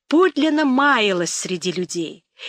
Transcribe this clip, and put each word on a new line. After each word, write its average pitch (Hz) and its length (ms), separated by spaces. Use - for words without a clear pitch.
подлинно 311 580
маялась 240 680
среди 180 380
людей, 170 540